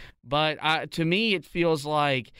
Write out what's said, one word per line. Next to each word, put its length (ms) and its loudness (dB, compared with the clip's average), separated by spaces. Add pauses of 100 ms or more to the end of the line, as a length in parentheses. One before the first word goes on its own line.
(240)
But, 360 -2
uh, 300 0
to 140 -2
me, 300 2
it 100 -4
feels 420 0
like 540 0